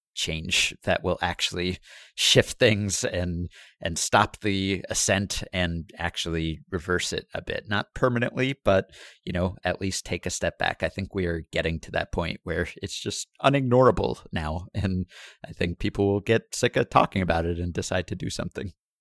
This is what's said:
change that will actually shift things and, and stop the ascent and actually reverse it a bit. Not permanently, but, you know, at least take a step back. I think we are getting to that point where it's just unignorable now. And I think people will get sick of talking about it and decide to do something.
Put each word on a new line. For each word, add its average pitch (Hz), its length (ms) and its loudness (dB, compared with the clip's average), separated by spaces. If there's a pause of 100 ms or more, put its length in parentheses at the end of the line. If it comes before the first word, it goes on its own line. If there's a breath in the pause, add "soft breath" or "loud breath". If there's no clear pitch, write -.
(140)
change - 600 -2 (100)
that 92 180 0
will 90 200 0
actually 90 560 -2 (360 loud breath)
shift - 440 4
things 104 440 2
and, 87 460 -2 (320 soft breath)
and 85 180 -4
stop - 420 2
the 98 500 0
ascent - 520 0 (120)
and 85 420 -2
actually 82 640 -4 (100)
reverse 90 440 -2
it - 180 -6
a - 80 -6
bit. - 260 -8
Not - 280 -4
permanently, 127 680 0
but, 98 280 4 (340 loud breath)
you 90 80 -6
know, 90 320 0
at 90 160 -2
least 95 240 -4
take - 220 -6
a 90 40 -2
step - 280 -4
back. 85 240 -2
I 82 80 0
think - 240 -8
we 95 100 0
are 82 260 -4
getting 82 300 -2
to - 120 -16
that 82 200 -4
point - 320 -4
where 85 240 -2 (140)
it's - 180 -8
just - 260 -6 (160)
unignorable 127 760 4 (140)
now. 85 420 -4
And 95 320 0 (420 loud breath)
I - 40 -14
think 87 260 -2
people 101 340 2
will 101 80 2
get 110 340 0
sick - 220 2
of - 140 2
talking - 320 4
about 82 240 0
it 85 120 -2
and 87 140 -4
decide 92 360 -4
to - 60 -6
do - 140 -6
something. - 440 -8 (280)